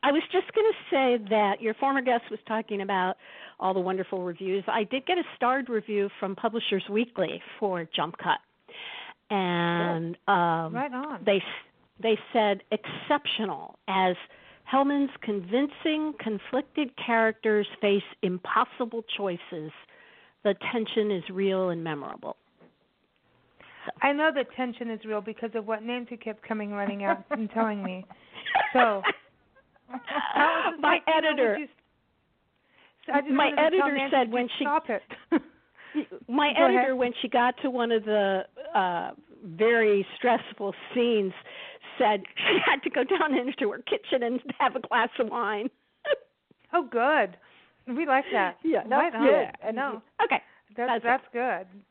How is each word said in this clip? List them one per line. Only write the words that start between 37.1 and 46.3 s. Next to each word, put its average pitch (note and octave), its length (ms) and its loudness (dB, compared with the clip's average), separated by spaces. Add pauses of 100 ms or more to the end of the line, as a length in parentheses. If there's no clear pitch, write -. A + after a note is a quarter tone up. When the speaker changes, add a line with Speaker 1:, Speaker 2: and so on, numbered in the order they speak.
Speaker 1:
she B3+ 60 -4
got B3 340 2
to C4+ 80 0
one A#3+ 220 -2
of A3 140 2
the, G3+ 360 2 (320)
uh, F3+ 380 0 (340)
very G#3 640 4 (100)
stressful A3 560 -2 (220)
scenes, A3 380 2 (640)
said G#3 240 2 (120)
she - 300 2
had D#4 180 2
to F4 60 -2
go D4 140 0
down D4+ 340 2
into B3 340 -2
her - 80 -8
kitchen - 440 -2
and A#3+ 160 0 (200)
have C4+ 160 2
a B3+ 120 -2
glass A#3 220 2 (100)
of A#3 80 2
wine. G#3+ 420 -2 (360)
<laughs> D5 40 -6 (680)